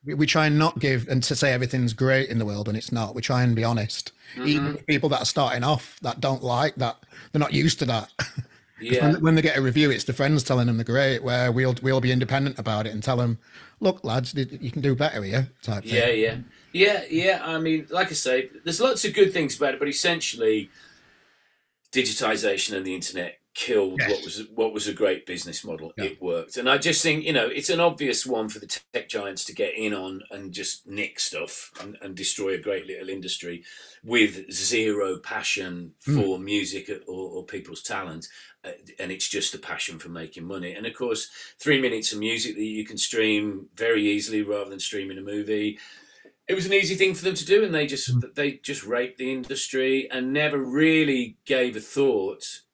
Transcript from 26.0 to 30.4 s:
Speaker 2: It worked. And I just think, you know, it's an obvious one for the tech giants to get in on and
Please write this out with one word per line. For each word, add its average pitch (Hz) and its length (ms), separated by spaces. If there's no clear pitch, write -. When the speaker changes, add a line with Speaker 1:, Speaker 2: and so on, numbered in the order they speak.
Speaker 2:
It - 160
worked. 85 340
And 123 140
I 143 80
just 156 260
think, 156 220
you 160 80
know, 117 140
it's 139 220
an 170 120
obvious 127 440
one 113 220
for 107 120
the 101 200
tech - 160
giants 98 360
to 107 80
get 101 220
in 107 180
on 95 280
and 98 220